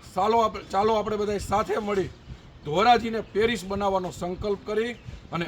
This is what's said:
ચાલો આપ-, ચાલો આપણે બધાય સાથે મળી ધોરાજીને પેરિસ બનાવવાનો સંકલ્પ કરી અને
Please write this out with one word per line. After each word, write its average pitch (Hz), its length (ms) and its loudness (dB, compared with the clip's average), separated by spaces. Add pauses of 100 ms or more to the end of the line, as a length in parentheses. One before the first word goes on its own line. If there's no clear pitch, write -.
(120)
ચાલો 214 300 2
આપ-, 202 280 0
ચાલો 208 240 2
આપણે 214 240 0
બધાય 208 320 -2
સાથે 208 300 0
મળી 202 320 -2 (540)
ધોરાજીને 220 560 4 (120)
પેરિસ 220 320 0
બનાવવાનો 196 460 0
સંકલ્પ 190 540 -4
કરી 220 280 -2 (380)
અને 165 160 -4